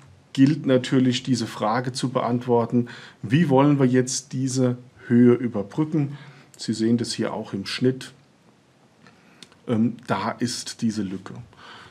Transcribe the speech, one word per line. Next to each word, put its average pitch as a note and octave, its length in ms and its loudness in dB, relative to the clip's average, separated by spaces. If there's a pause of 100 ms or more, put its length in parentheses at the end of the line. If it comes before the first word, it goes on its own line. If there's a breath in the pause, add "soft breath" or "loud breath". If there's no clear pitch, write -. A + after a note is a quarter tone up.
(320)
gilt - 320 4
natürlich, B2+ 600 2
diese A2+ 240 -2
Frage A#2+ 440 -4
zu B2+ 180 -4
beantworten, A#2+ 760 0 (360 loud breath)
wie C#3+ 260 2
wollen C#3 320 4
wir C3+ 60 6
jetzt B2+ 460 0
diese B2+ 440 0 (320)
Höhe A#2+ 260 8
überbrücken? C#3 840 -4 (400 loud breath)
Sie - 160 -6
sehen A2+ 260 2
das A2+ 140 -6
hier G#2+ 200 -4
auch G#2+ 200 -10
im F#2+ 140 -8
Schnitt. - 460 -2 (1500 soft breath)
Ähm, A#2 300 0 (100)
da G2+ 240 -2
ist - 520 -6
diese G#2+ 200 -2
Lücke. F#2+ 320 -10 (560 loud breath)